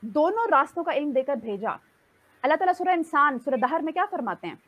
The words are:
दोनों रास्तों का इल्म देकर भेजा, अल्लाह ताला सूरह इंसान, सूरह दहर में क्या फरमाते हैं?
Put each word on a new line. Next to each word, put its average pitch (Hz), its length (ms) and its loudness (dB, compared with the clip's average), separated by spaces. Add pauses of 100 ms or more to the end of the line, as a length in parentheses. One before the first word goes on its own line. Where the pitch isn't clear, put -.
दोनों 339 440 0
रास्तों 302 360 2
का 330 80 -2
इल्म 294 200 -2
देकर 262 240 0
भेजा, 214 340 -6 (720)
अल्लाह 294 140 4
ताला 370 160 2
सूरह 359 200 0
इंसान, 294 460 2
सूरह 269 180 -2
दहर 262 260 0
में 311 120 -4
क्या 359 120 0
फरमाते 247 400 -6
हैं? - 200 -12